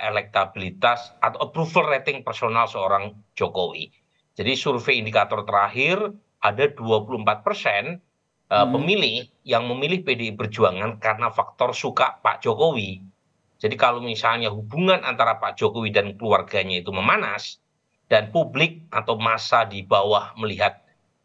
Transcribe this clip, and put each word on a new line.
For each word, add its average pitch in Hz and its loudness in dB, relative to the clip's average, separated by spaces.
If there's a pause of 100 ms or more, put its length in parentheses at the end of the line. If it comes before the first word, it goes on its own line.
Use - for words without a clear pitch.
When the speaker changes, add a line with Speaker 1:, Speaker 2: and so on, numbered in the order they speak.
Speaker 1:
elektabilitas 104 -2
atau - -2
approval 156 0
rating 135 -4
personal 113 0
seorang 98 0 (240)
Jokowi. 85 -4 (400)
Jadi 120 -2
survei 123 -2
indikator 107 0
terakhir 127 0 (240)
ada 110 2
dua 110 0
puluh 117 -6
empat 107 0
persen, 151 -2 (500)
eh, - 0
Speaker 2:
Hmm. 104 4
Speaker 1:
pemilih 143 0 (160)
yang 120 2
memilih 151 -2
P 123 -2
D - -4
I 104 -10
Perjuangan 107 0
karena 110 0
faktor - -2
suka - -2
Pak - 0
Jokowi. 113 0 (640)
Jadi 110 0
kalau 120 2
misalnya 117 0
hubungan 143 2
antara 117 2
Pak 101 -4
Jokowi 107 0
dan 101 0
keluarganya 95 0
itu 98 -8
memanas, 104 -2 (480)
dan 107 2
publik - 0
atau 110 -2
massa 113 2
di 101 -8
bawah 101 2
melihat 101 -2 (420)